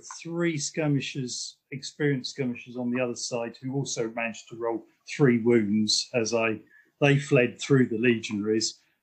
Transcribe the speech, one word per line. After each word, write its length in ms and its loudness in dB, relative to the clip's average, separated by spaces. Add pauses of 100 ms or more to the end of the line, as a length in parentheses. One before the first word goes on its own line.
(240)
three 340 -4
skirmishers, 1000 -4 (160)
experienced 580 -4
skirmishers 460 -8
on 120 -4
the 140 -2
other 100 -2
side 480 -8
who 140 -6
also 400 -4
managed 320 -6
to 80 -18
roll 300 -4 (280)
three 260 6
wounds 720 2
as 200 -2
I, 280 0 (400)
they 180 6
fled 400 2
through 300 4
the 80 -2
legionaries. 840 0 (240)